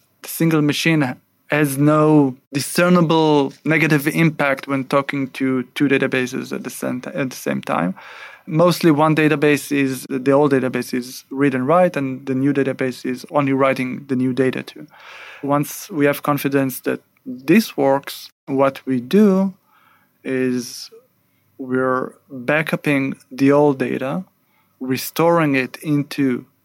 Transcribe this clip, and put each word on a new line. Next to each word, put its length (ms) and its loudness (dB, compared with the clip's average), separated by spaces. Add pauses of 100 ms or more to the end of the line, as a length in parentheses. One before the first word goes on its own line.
(220)
the 60 -18
single 340 0
machine 540 0 (320)
has 300 0
no 580 4 (160)
discernible 1000 2 (100)
negative 440 2
impact 600 0
when 160 -4
talking 460 -2
to 340 -2 (120)
two 120 2
databases 640 -2
at 120 -8
the 60 -10
same 320 -8
t-, 120 -12
at 160 -4
the 60 -14
same 260 -6
time. 340 -4 (500)
Mostly 440 2
one 260 4
database 560 2
is, 380 -2
the 220 0
old 200 4
database 400 0
is 380 -8
read 240 0
and 140 -2
write, 280 2
and 300 -6
the 80 -4
new 180 0
database 540 -4
is 240 -6
only 240 0
writing 540 -2
the 80 -2
new 180 0
data 300 0
to. 240 -18 (560)
Once 480 -4
we 140 0
have 180 0
confidence 580 -2
that 180 -4 (260)
this 520 0
works, 540 -2 (160)
what 400 0
we 140 0
do 520 4 (720)
is 640 -4 (720)
we're 540 -2 (180)
backupping 840 -2 (160)
the 200 4
old 260 4
data, 460 -4 (560)
restoring 760 0
it 280 -4
into 600 -2 (220)